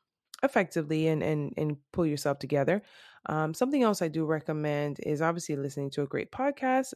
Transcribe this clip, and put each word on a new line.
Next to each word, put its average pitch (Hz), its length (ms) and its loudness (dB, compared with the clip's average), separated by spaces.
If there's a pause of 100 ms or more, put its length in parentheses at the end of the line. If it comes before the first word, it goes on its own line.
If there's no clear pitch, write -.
(440)
effectively 160 640 2
and, 160 160 2
and, 151 340 0
and 151 200 -2 (140)
pull 175 140 0
yourself 143 320 0
together. 147 440 2 (460)
Um, 156 260 0
something 269 280 2
else 208 200 4
I 165 80 0
do 160 160 0
recommend 147 760 0
is 151 200 -2
obviously 165 340 -2
listening 139 360 -4
to 147 100 -2
a 139 60 0
great - 240 -4
podcast 262 640 0